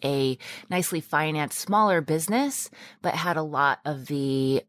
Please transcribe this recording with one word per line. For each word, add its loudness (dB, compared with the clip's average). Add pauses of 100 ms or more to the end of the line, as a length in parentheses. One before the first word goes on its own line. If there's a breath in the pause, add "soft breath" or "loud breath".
a 0 (320 loud breath)
nicely -2
financed, -2
smaller 4
business, 0 (320 loud breath)
but -2
had -2
a 0
lot 2
of -6
the, 0